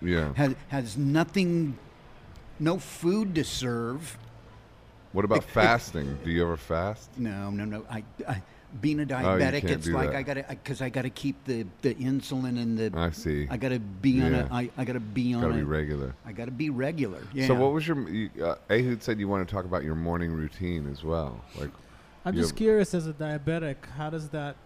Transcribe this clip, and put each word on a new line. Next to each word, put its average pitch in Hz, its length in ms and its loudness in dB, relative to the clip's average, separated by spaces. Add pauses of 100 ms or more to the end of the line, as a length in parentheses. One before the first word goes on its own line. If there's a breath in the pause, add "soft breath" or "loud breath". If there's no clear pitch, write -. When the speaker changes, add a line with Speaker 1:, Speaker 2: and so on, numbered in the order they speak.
Speaker 1:
Yeah. 82 360 2
Speaker 2:
has, 139 180 4 (140)
has 120 280 -4
nothing, 165 800 2 (840)
no 165 180 2
food 190 560 0
to 160 80 2
serve. 123 760 -4 (920)
Speaker 1:
What 98 140 2
about 104 140 4
Speaker 2:
It, - 60 0
it - 60 -14
Speaker 1:
fasting? 107 720 4
Do 85 60 -2
you 85 140 4
ever 85 120 2
fast? 95 640 -4
Speaker 2:
No, 101 320 -4
no, 101 140 -4
no. 107 260 -6
I, 110 140 -8 (240)
I, 101 120 -4 (400 loud breath)
being 151 200 2
a - 20 0
Speaker 1:
Oh, - 20 0
you - 40 -2
Speaker 2:
diabetic, 107 540 2
Speaker 1:
can't 87 100 0
Speaker 2:
it's 80 140 -2
Speaker 1:
do 85 80 2
Speaker 2:
like 73 160 2
Speaker 1:
that. 139 80 -2
Speaker 2:
I 135 40 -2
gotta, 135 260 -4
I, 139 60 -8
'cause 131 260 -8
I 131 100 -2
gotta 127 200 -2
keep - 340 -4
the, 117 220 -2 (160)
the 135 140 4
insulin 131 680 -2
and 113 160 0
the 107 180 0
Speaker 1:
I 85 140 2
see. 73 400 -2
Speaker 2:
I - 60 -2
gotta 127 240 0
be 110 420 2
on 127 100 4
Speaker 1:
Yeah. - 160 2
Speaker 2:
a, 123 60 -4
I, 123 220 -2
I 135 80 -4
gotta 123 160 -2
be 120 340 0
on 117 60 0
Speaker 1:
Gotta 80 140 2
Speaker 2:
a - 20 0
Speaker 1:
be 76 80 0
regular. 73 500 0 (100)
Speaker 2:
I 117 60 -12
gotta 117 220 -8
be 147 180 -2
regular. 131 480 -2 (160)
Yeah. 131 140 2
Speaker 1:
So 131 80 8
what 135 160 6
was 156 160 0
your, 139 200 0
you, 101 220 -2 (100)
uh, 82 140 2 (160)
Ehud 120 320 4
said 113 160 0
you 101 80 0
wanna 98 180 2
talk 92 200 -2
about 90 180 0
your 78 140 0
morning 85 360 0
routine 80 560 -2
as 71 140 -8
well. 78 380 -2 (180)
Like, 71 120 -6 (540 loud breath)
Speaker 3:
I'm 185 120 -2
Speaker 1:
you 170 60 2
Speaker 3:
just 156 100 2
Speaker 1:
have - 60 -8
Speaker 3:
curious, 214 360 6
as 160 140 -2
a 156 40 -4
diabetic, 151 640 -2 (220)
how 151 120 -4
does 156 200 -6
that 143 260 -6 (120)